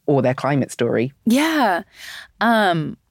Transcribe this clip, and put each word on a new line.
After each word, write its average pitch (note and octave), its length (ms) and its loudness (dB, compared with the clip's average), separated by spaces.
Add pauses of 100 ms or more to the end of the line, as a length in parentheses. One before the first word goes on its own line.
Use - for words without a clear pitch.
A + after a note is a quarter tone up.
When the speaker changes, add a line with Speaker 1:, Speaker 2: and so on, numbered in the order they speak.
Speaker 1:
or C#3 160 2
their B2 120 2
climate C3+ 360 -2
story? A#2+ 420 -2 (120)
Speaker 2:
Yeah. B3+ 580 0 (580)
Um, G3 560 2 (140)